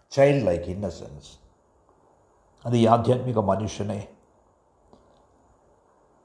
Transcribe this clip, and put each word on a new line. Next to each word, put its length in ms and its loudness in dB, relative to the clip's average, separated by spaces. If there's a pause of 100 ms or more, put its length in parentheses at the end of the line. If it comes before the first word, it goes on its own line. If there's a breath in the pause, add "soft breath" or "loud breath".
(100)
ചൈൽഡ് 360 4
ലൈക്ക് 240 -2
ഇന്നസെൻസ്, 640 -12 (1300)
അത് 120 -2
ഈ 100 4
ആധ്യാത്മിക 540 2
മനുഷ്യനെ 600 -4 (2250)